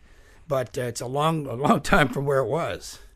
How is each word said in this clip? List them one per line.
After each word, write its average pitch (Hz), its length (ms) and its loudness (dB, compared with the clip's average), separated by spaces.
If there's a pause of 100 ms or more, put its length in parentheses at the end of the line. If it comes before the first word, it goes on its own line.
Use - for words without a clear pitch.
(480)
But, 131 300 -2
uh, 127 40 -2
it's 120 180 -6
a 127 60 -8
long, 147 400 0
a 120 80 -6
long 143 260 2
<laughs> - 140 0
time 151 140 4
from 135 180 -4
where 139 140 4
it 123 80 0
was. 127 500 -4 (180)